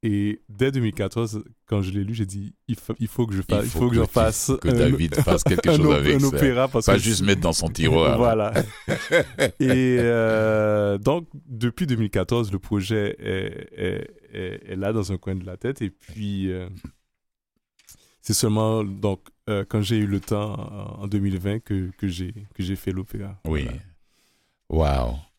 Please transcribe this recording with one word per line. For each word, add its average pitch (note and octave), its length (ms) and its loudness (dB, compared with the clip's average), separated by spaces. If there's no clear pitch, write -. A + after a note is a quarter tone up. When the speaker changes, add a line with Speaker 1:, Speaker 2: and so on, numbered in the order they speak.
Speaker 1:
et G#2 440 0
dès A2+ 220 0
deux C3+ 80 -2
mille A2+ 160 0
quatorze, G#2+ 480 -4
quand G#2 160 0
je F#2 80 -2
l'ai G2 140 -2
lu, G#2+ 100 -4
j'ai A2+ 100 -2
dit, « G2 300 -10
Il A#2 80 -2
fa-, - 240 -8
il A2+ 80 -2
faut A#2+ 180 -2
que G#2 80 -6
je G2 60 -2
Speaker 2:
Il F#2+ 40 -4
Speaker 1:
fasse, G#2 200 0
il A2+ 60 -4
Speaker 2:
faut - 100 -4
Speaker 1:
faut B2 60 4
que B2 40 4
Speaker 2:
que A#2 60 2
Speaker 1:
j'en A2+ 100 4
Speaker 2:
tu, - 60 -6
Speaker 1:
fasse A2+ 400 2
Speaker 2:
que E3+ 60 0
Speaker 1:
un, C#3+ 40 4
Speaker 2:
David B2+ 440 2
fasse - 260 4
quelque - 240 2
Speaker 1:
<laughs> E3+ 40 6
un D#3 60 6
Speaker 2:
chose D3+ 100 6
Speaker 1:
op-, D3 60 6
Speaker 2:
avec D3 220 4
Speaker 1:
un C#3 60 4
Speaker 2:
ça. C#3 80 4
Speaker 1:
opéra C3+ 400 2
parce B2 180 0
Speaker 2:
Pas G2 80 8
Speaker 1:
que G2 60 4
Speaker 2:
juste G#2+ 160 2
Speaker 1:
si » F2+ 80 0
Speaker 2:
mettre G2 160 4
dans E2 120 2
son D#2+ 160 0
tiroir. D#2 480 4
Speaker 1:
Voilà. A2+ 360 2
Speaker 2:
<laughs> - 720 0
Speaker 1:
Et, B2+ 400 4
euh, A2 1000 2
donc, D3 280 0
depuis A#2+ 400 -4
deux C3 100 0
mille A2 140 0
quatorze, A2 420 -2
le F#2+ 80 -4
projet G#2 580 -2
est, G2 580 -8
est, F#2+ 340 -6
est, F#2+ 380 -12
est F#2+ 60 -10
là G2 160 -4
dans G2+ 180 -2
un F#2+ 80 -4
coin F#2+ 160 -6
de F#2 100 -8
la F#2 120 -12
tête. B2+ 260 -6
Et G2 80 -6
puis, G2+ 600 -8
euh, F2+ 160 -10
c'est A2 120 -4
seulement A2 500 2
donc, G2 420 -4
euh, G2 180 -2
quand G#2+ 140 0
j'ai A2 160 0
eu G#2 80 2
le G2 140 -2
temps G#2 320 -4
en, G2+ 500 -12
en G2+ 60 -8
deux G#2 100 0
mille G2 220 -2
vingt G2+ 180 -2
que, F#2+ 400 -4
que G#2 80 -4
j'ai, F2+ 280 -6
que - 80 -6
j'ai F#2+ 140 -4
fait F#2+ 160 -6
l'opéra. G2 540 -10
Speaker 2:
Oui. D2+ 200 -2
Speaker 1:
Voilà. C#2+ 380 2
Speaker 2:
Waouh. B1 100 -4